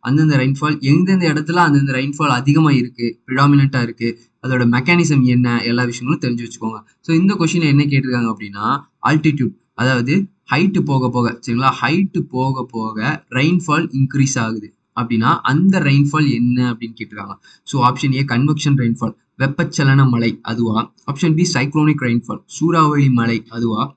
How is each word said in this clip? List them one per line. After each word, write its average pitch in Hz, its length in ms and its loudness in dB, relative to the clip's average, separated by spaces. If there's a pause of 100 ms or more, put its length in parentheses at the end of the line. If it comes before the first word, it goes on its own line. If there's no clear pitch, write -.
அந்தந்த 151 360 2
rainfall 139 480 0
எந்தெந்த 180 440 2
இடத்துல 156 340 0
அந்தந்த 143 300 2
rainfall 139 420 -2
அதிகமா 143 380 4
இருக்கு, 120 340 -2 (160)
ப்ரிடாமினன்ட்டா 135 600 2
இருக்கு, 117 260 -4 (320)
அதோட 127 280 -2
mechanism 139 580 2
என்ன, 123 200 4 (160)
எல்லா 120 220 -2
விஷயங்களும் 123 380 -4
தெரிஞ்சு 120 220 -4
வச்சுக்கோங்க. 110 360 -10 (200)
So - 140 -6
இந்த 190 200 4
கொஸ்டின் 165 360 0
என்ன 143 140 4
கேட்டிருக்காங்க 127 460 0
அப்படின்னா 104 360 -8 (360)
altitude, 143 520 0 (200)
அதாவது 127 400 0 (320)
height 185 360 0
போக 135 260 0
போக, 120 180 0 (100)
சரிங்களா? 127 380 -2
height 175 440 -2 (100)
போக 131 360 -4
போக 110 320 -8 (340)
rainfall 156 640 0
increase 135 460 0
ஆகுது 110 300 -6 (280)
அப்படின்னா 117 340 0 (120)
அந்த 180 380 2
rainfall 143 520 2
என்ன 120 340 0
அப்படின்னு 117 300 -6
கேட்டிருக்காங்க. 101 380 -14 (320)
So 135 160 -2
option 131 320 0
ஏ 135 100 -2
convection 143 540 0
rainfall, 113 360 -2 (240)
வெப்பச்சலன 139 680 2
மழை 117 220 0 (120)
அதுவா? 113 360 -2 (280)
Option 156 280 0
B 165 160 2
cyclonic 147 520 0
rainfall, 120 380 -2 (100)
சூறாவளி 151 600 2
மழை 117 280 0 (100)
அதுவா? 117 340 -4 (140)